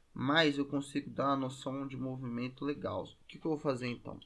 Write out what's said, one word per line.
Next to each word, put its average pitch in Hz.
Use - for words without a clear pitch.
Mas 143
eu 143
consigo 139
dar 135
uma 139
noção 135
de 131
movimento 127
legal. 101
O -
que -
que -
eu 160
vou 147
fazer 127
então? -